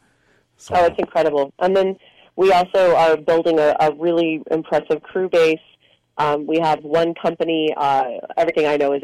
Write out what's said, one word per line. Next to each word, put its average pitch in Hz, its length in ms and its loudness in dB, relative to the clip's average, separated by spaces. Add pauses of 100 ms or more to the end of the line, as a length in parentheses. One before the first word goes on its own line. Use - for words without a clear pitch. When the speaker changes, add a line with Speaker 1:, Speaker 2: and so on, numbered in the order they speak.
(560)
Speaker 1:
So. - 180 -10
Speaker 2:
Oh, 175 120 4
it's 170 120 -2
incredible. 151 600 -2
And 190 180 0
then 190 200 0 (380)
we 190 180 2
also 180 440 2
are 160 200 4
building 165 420 0
a, 151 220 2
a 156 140 2
really 165 560 -2
impressive 156 520 -2
crew 185 260 -6
base. 165 320 2 (580)
Um, 147 280 -2
we 160 120 0
have 156 240 0
one 165 320 0
company, 160 600 -2
uh, 139 280 0 (320)
everything 160 300 0
I 147 100 0
know 143 160 0
is 143 120 -4